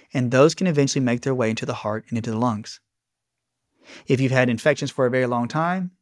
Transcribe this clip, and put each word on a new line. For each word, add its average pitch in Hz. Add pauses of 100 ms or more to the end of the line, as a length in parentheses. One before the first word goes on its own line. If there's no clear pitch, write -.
(140)
and 123
those 139
can 190
eventually 143
make 120
their 135
way 120
into 110
the 123
heart 107
and 117
into 113
the 110
lungs. 113 (1200)
If 131
you've 131
had 127
infections 139
for 135
a 123
very 127
long 120
time, 180 (100)